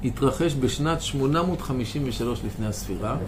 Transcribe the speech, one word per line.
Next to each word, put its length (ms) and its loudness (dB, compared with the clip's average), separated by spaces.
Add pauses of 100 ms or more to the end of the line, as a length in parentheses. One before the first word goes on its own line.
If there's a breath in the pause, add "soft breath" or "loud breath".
התרחש 500 2
בשנת 480 2
שמונה 400 2
מאות 180 0
חמישים 460 -2
ושלוש 400 -2
לפני 200 -4
הספירה, 500 -2 (100)